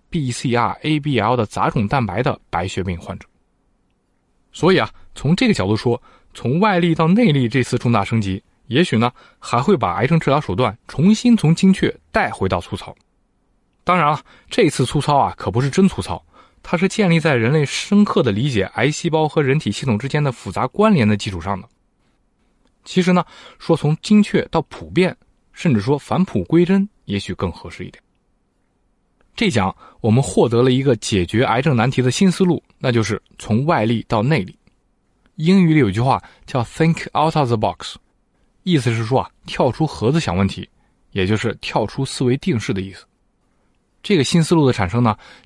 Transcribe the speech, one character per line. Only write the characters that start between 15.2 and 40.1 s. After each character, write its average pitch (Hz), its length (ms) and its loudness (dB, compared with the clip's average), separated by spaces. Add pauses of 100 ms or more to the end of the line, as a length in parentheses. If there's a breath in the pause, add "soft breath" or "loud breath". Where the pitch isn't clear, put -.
可 - 140 -8
不 110 100 -2
是 139 80 0
真 190 180 4
粗 - 140 -2
糙， 87 220 -8 (400 soft breath)
它 - 120 -6
是 180 140 0
建 196 220 0
立 165 100 2
在 151 140 0
人 117 180 0
类 151 140 2
深 - 360 2
刻 202 200 2
地 117 100 0
理 113 160 -2
解 104 160 0 (120)
癌 127 140 0
细 160 200 -4
胞 156 180 0
和 156 140 -2
人 135 160 0
体 110 120 -4
系 - 140 -8
统 113 140 0
之 135 100 -6
间 151 160 -2
的 135 80 0
复 - 180 -14
杂 107 160 -4
关 214 260 2
联 139 140 4
的 107 120 2
基 104 120 -8
础 92 80 -6
上 95 220 -6
的。 - 80 -20 (1160)
其 - 180 0
实 175 100 2
呢， 180 100 4 (360 loud breath)
说 - 180 0
从 151 240 0
精 208 220 4
确 - 180 0 (100)
到 160 200 0
普 - 180 -16
遍， 135 260 0 (380)
甚 - 220 0
至 101 80 2
说 139 160 0
返 - 260 -2
璞 101 200 -2
归 170 200 2
真， 196 240 2 (160)
也 101 140 -6
许 95 160 -10
更 90 180 -4
合 - 160 -18
适 92 160 -14
一 95 60 -14
点。 - 120 -20 (1300)
这 214 140 0
讲 98 240 -2 (260 loud breath)
我 117 100 0
们 127 120 4
获 156 260 0
得 117 140 2
了 131 80 4
一 127 120 2
个 135 140 2
解 90 300 -2
决 117 180 0
癌 113 160 0
症 139 160 2
难 113 140 2
题 131 100 0
的 123 100 2
新 190 200 2
思 190 120 0
路， 175 200 2 (160)
那 135 120 -2
就 117 120 2
是 107 180 -4 (180)
从 117 280 -2
外 147 180 0
力 113 240 0
到 110 140 0
内 139 160 0
力。 90 180 -8 (800)
英 180 280 4
语 160 80 4
里 156 80 4
有 104 100 2
句 95 80 -2
话 120 240 0 (240 loud breath)
叫 123 160 -2
“think 165 440 -2 (120)
out 156 160 2
of 143 140 0
the 117 80 0
box”， 104 400 -6 (680)
意 175 140 2
思 120 140 0
是 113 140 -2
说 120 140 0
啊， - 100 -8 (160)
跳 135 260 0
出 160 140 -2
盒 117 260 -2